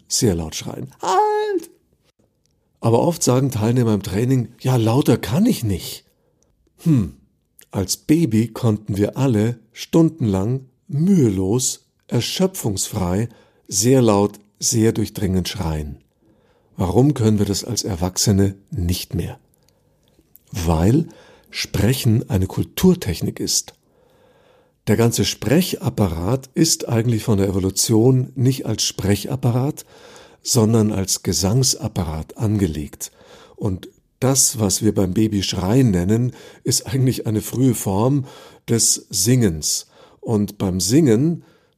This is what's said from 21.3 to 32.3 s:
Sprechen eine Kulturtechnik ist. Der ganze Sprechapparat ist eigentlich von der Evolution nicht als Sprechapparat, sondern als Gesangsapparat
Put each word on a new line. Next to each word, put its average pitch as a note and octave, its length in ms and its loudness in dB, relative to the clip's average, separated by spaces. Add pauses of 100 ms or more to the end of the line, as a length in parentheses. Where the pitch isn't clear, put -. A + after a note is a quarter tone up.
Sprechen - 800 0
eine F#2+ 160 0
Kulturtechnik - 960 -2
ist. - 340 -6 (1120)
Der G#2+ 100 2
ganze A2+ 300 2
Sprechapparat G#2+ 1300 -2
ist - 340 2
eigentlich A2+ 360 0
von G2+ 160 2
der G2 80 2
Evolution A2 880 2
nicht C3 320 0
als G#2+ 160 -4
Sprechapparat, B2+ 1000 -2 (580)
sondern A2 480 2
als F#2+ 320 -4
Gesangsapparat F#2 1120 -2